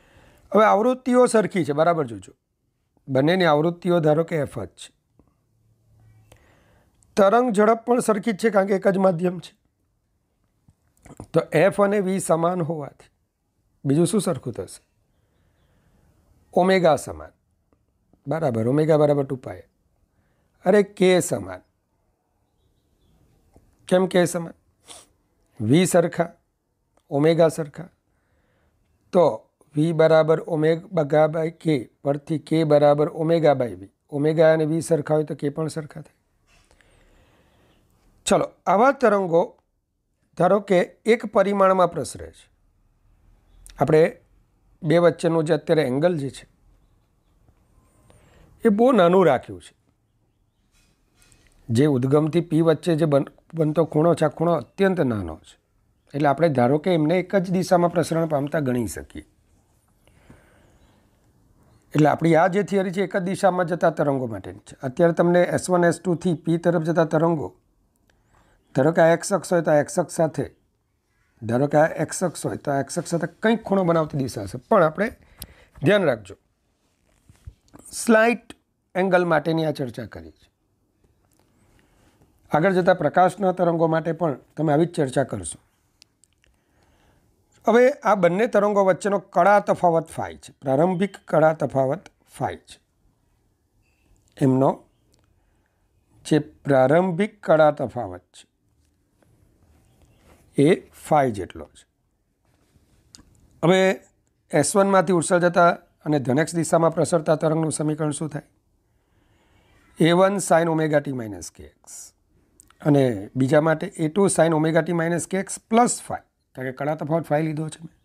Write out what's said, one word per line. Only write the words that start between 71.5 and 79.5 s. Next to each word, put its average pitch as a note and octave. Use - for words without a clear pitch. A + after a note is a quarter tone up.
કે D3+
આ D#3
એક્સ -
અક્ષ D#3
હોય G2+
તો -
આ C#3
એક્સ -
અક્ષ E3+
સાથે E3
કંઈક A3
ખૂણો G3
બનાવતી D#3+
દિશા B2
હશે. G2
પણ G#3
આપણે D#3
ધ્યાન F#3+
રાખજો, G#2
સ્લાઇટ A3+
એંગલ F3+
માટેની D#3+